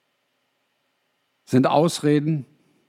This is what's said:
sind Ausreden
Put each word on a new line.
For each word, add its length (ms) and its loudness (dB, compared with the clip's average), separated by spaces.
sind 200 2
Ausreden 800 0